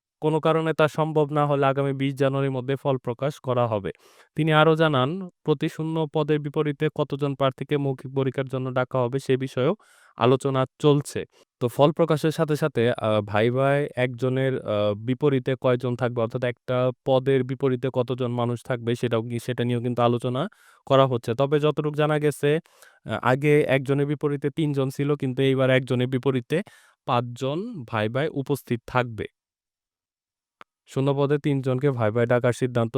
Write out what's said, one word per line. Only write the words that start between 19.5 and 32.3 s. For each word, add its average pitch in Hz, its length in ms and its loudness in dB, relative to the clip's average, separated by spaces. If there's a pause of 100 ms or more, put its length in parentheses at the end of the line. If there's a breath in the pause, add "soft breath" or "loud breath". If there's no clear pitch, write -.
নিয়েও 120 180 -2
কিন্তু 120 200 -2
আলোচনা 120 400 0 (460 soft breath)
করা 135 200 6
হচ্ছে। 120 280 -2
তবে 139 240 2
যতটুকু 151 380 0
জানা 151 220 2
গেছে, 147 320 0
আহ, - 720 -6
আগে 139 400 2
একজনের 139 460 0
বিপরীতে 143 420 -2
তিনজন 139 400 0
ছিল, 143 260 -2
কিন্তু 135 260 -4
এইবার 131 280 4
একজনের 131 380 2
বিপরীতে 131 500 -2 (480 soft breath)
পাঁচজন 123 540 -2 (260)
ভাইভায় 117 480 -2
উপস্থিত 135 540 -4
থাকবে। 120 380 -2 (1600)
শূন্য 135 280 -2
পদে 143 240 2
তিনজনকে 135 540 0
ভাইভায় 117 360 0
ডাকার 123 260 2